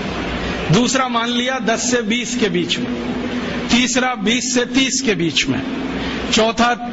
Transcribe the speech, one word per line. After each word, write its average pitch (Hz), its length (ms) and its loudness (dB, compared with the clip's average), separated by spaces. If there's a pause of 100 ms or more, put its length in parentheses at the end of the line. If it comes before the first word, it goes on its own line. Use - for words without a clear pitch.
(720)
दूसरा 247 360 4
मान 233 200 0
लिया 247 300 0
दस 226 320 0
से 240 120 2
बीस 220 340 -2
के 208 120 2
बीच 170 300 0
में, - 160 -4 (720)
तीसरा 247 460 2
बीस 226 400 0
से 247 100 4
तीस 247 360 0
के 214 140 2
बीच 170 320 0
में, 127 160 0 (680)
चौथा 233 420 4 (180)